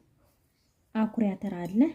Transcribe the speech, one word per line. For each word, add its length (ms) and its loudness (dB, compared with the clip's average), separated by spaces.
አኩሪ 320 0
አተር 280 -6
አለ። 240 -2